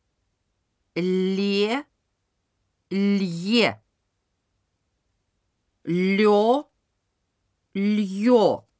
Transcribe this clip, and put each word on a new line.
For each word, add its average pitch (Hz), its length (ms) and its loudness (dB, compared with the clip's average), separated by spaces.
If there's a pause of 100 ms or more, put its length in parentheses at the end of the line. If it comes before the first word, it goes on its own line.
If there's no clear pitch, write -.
(960)
Ле, 196 920 -2 (1040)
лье. 196 920 -2 (2000)
Лё, 208 840 2 (1040)
льё. 202 920 0 (140)